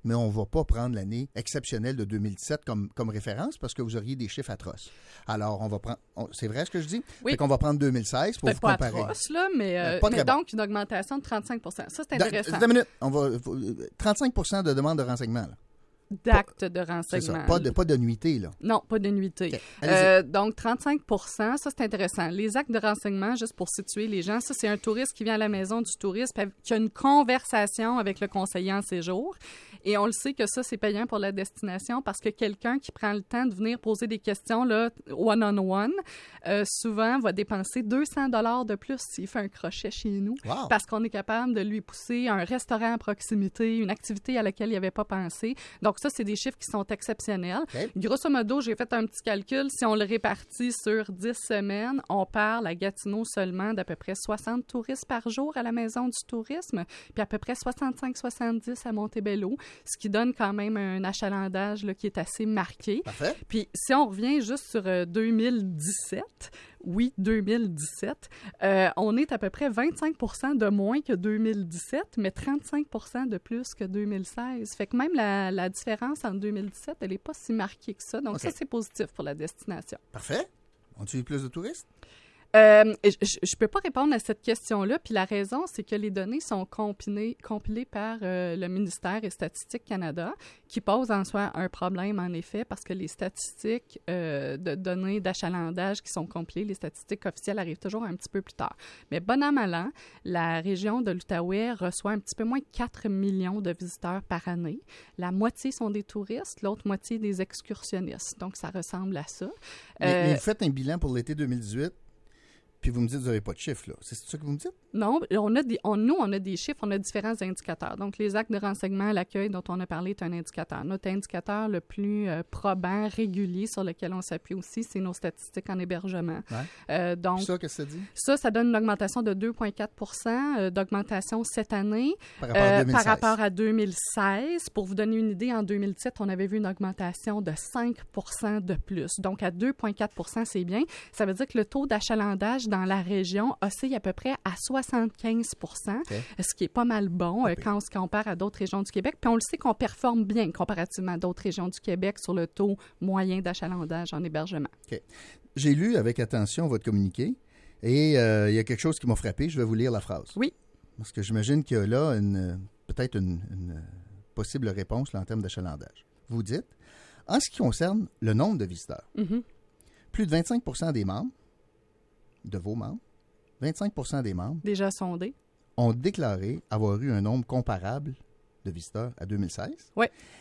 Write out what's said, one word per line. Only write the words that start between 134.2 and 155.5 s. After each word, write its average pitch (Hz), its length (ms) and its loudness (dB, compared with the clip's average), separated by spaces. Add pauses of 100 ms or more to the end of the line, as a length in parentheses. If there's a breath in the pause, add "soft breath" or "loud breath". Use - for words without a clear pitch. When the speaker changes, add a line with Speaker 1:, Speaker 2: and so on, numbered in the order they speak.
Speaker 2:
Pour 202 160 -2
vous 190 100 -4
donner 220 220 2
une 220 140 2
idée, 208 220 0
en 220 100 0
deux 202 140 0
mille 202 160 0
dix-sept, - 280 -6
on 202 80 0
avait 190 180 0
vu 202 100 0
une 214 80 0
augmentation 190 760 -4
de 170 160 -2
cinq - 480 -2
pour - 260 -8
cent 214 300 0
de 180 140 -2
plus. 170 440 -2
Donc, 196 240 -2
à 180 80 0
deux 208 220 0
point 214 180 -4
quatre 208 240 -2
pour 254 140 -8
cent, 226 160 -2
c'est 185 180 -2
bien. 190 200 0 (280 loud breath)
Ça - 140 0
veut 190 80 2
dire 220 120 -2
que - 120 -4
le 214 80 4
taux 277 200 -2
d'achalandage 214 840 0
dans 190 160 2
la 196 160 2
région 190 600 0
oscille 254 340 -2
à 220 40 -2
peu 190 140 0
près 262 200 -4 (120)
à 185 100 -2
soixante-quinze 233 1000 0
pour - 200 -10
cent, 208 260 -4
Speaker 1:
Ok. - 120 -6 (260 loud breath)
Speaker 2:
ce - 160 -2
qui 185 100 0
est - 20 4
pas 240 180 2
mal 214 240 2
bon, 175 360 0
Speaker 1:
Pas 202 40 4
Speaker 2:
euh, 170 60 0
Speaker 1:
pire. - 80 -6
Speaker 2:
quand 202 140 2
on - 20 -2
se 214 100 -6
compare 208 380 -2
à 190 80 -2
d'autres 190 240 -4
régions 196 240 -2
du - 80 -8
Québec. 202 280 0
Puis - 80 0
on 233 60 6
le 233 80 4
sait - 160 -4
qu'on 233 160 2
performe 233 500 2
bien 202 280 2
comparativement 185 640 -2
à 170 40 -4
d'autres 180 240 -2
régions 180 260 -2
du 180 120 -8
Québec 196 400 -2
sur 180 160 -2
le 170 100 2
taux 196 320 0 (240 loud breath)
moyen 190 400 2
d'achalandage 170 720 -4
en 147 100 -4
hébergement. 156 460 -4 (160)
Speaker 1:
Ok. - 160 -8 (540 loud breath)